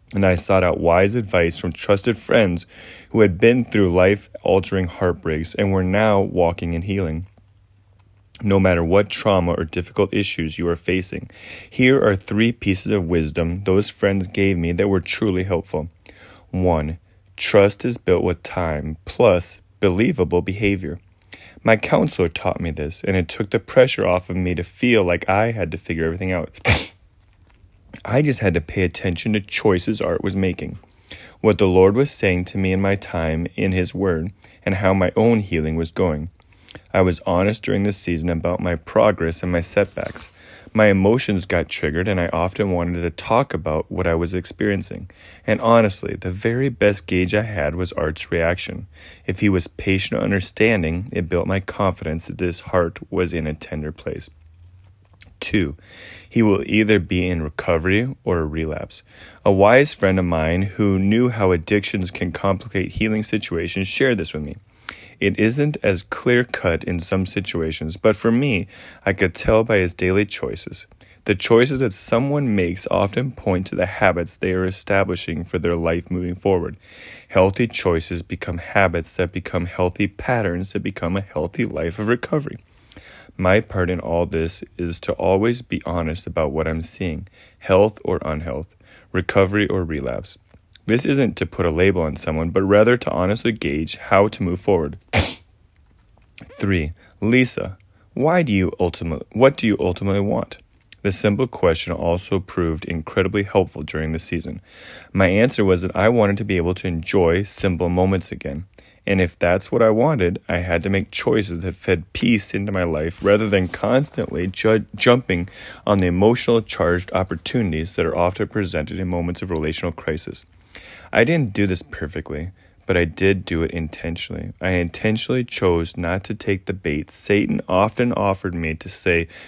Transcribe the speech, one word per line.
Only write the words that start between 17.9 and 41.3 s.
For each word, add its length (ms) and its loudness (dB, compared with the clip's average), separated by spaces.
built 260 2
with 180 -2
time 640 -4
plus 540 2
believable 640 2
behavior. 580 -4
My 140 4
counselor 520 0
taught 320 -4
me 100 -4
this, 320 -8
and 120 0
it 120 0
took 240 -6
the 80 0
pressure 480 2
off 220 0
of 60 -6
me 200 -2
to 80 -4
feel 400 2
like 260 -2
I 220 2
had 200 -4
to 60 -6
figure 280 -6
everything 260 -4
out. 340 -6
<sniffs> 280 0
I 160 2
just 180 0
had 140 2
to 80 0
pay 220 -4
attention 500 -2
to 60 0
choices 600 0
Art 240 -2
was 120 -4
making, 420 -2
what 160 4
the 100 4
Lord 280 6
was 160 2
saying 340 0
to 120 -8
me 140 0
in 100 2
my 140 2
time 600 -4
in 160 0
His 240 -2
Word, 360 0
and 120 0
how 180 2
my 220 2
own 240 4
healing 360 -2
was 160 -4
going. 380 -2
I 80 4
was 240 2
honest 380 0
during 200 0
this 140 0
season 320 -2
about 300 -2
my 160 -2
progress 640 0
and 100 -2
my 100 2
setbacks. 680 -4
My 160 4
emotions 600 2